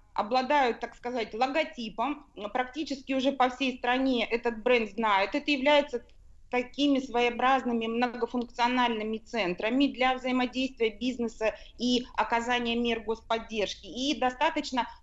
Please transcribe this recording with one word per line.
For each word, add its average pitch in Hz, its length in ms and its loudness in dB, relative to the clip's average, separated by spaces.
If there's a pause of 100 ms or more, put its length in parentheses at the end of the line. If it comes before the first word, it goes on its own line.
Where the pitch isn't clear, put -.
(140)
обладают, 247 640 2
так - 160 -8
сказать, 240 400 -6
логотипом. 269 880 -2 (280)
Практически 269 640 -4
уже 262 180 2
по 262 180 2
всей 262 260 -2
стране 254 480 0
этот 233 380 -2
бренд 233 300 2
знают. 202 420 2
Это 294 160 0
является 285 540 4 (460)
такими 254 500 0
своеобразными 240 880 2
многофункциональными 233 1300 0
центрами 226 680 0
для 254 260 2
взаимодействия 254 760 -2
бизнеса 226 640 -2 (200)
и 247 300 0 (100)
оказания 233 600 0
мер 233 240 0
господдержки. 220 840 -4
И 247 340 -4
достаточно 262 640 0 (160)